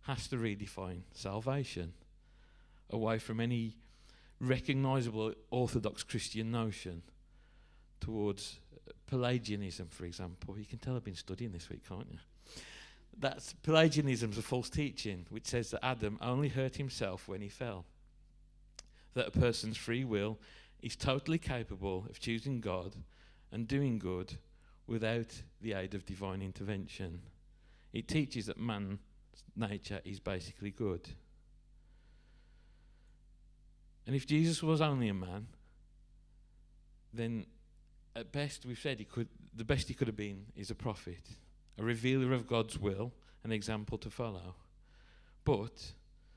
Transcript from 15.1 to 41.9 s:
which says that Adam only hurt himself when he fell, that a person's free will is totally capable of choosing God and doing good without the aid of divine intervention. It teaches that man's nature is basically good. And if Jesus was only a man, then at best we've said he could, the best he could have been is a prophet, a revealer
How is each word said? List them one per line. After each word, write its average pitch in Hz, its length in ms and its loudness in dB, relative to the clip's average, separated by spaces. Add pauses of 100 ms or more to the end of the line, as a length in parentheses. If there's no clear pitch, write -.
which 110 180 -8
says 120 240 0
that - 120 -2
Adam 110 380 2
only 131 280 2
hurt 131 260 0
himself 117 520 -4
when 101 140 -6
he 101 80 -6
fell, 98 360 -8 (1300)
that 123 120 2
a - 40 -6
person's 110 460 2
free 120 260 0
will 107 340 2 (440)
is 117 140 -6
totally 143 420 4
capable 98 720 -2
of - 100 -14
choosing 117 420 -2
God 92 340 -2 (560)
and 117 160 -2
doing 135 300 4
good 92 400 -2 (480)
without 113 560 0 (200)
the 110 120 -2
aid 95 220 -2
of 92 100 -6
divine 95 380 -4
intervention. 95 800 -4 (720)
It 110 140 -4
teaches 127 400 0
that - 120 -4
man's 101 400 -2 (560)
nature 104 480 -2
is 98 160 -8
basically 98 520 -4
good. 95 380 -2 (3000)
And 131 100 2
if 131 120 0
Jesus 160 340 6
was 156 200 6
only 135 280 4
a 98 40 2
man, 92 340 -4 (1700)
then 117 320 -2 (720)
at 117 140 -8
best 143 340 -2
we've 123 140 -6
said 135 180 0
he 107 60 -8
could, 117 240 -2 (260)
the 110 120 -6
best 135 240 4
he 127 40 -4
could 123 140 2
have 107 80 0
been 101 300 -6 (100)
is 98 140 -8
a 113 60 -6
prophet, 95 440 -4 (580)
a 104 60 -4
revealer 123 480 4